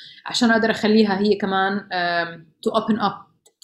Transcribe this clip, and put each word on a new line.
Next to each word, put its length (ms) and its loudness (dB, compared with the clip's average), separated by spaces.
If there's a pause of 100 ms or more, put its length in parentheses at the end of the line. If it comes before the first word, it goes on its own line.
(260)
عشان 240 0
أقدر 200 2
أخليها 480 2
هي 160 2
كمان، 580 -2
آم، 540 -4 (220)
to 120 0
open 160 -2
up، 180 -2 (500)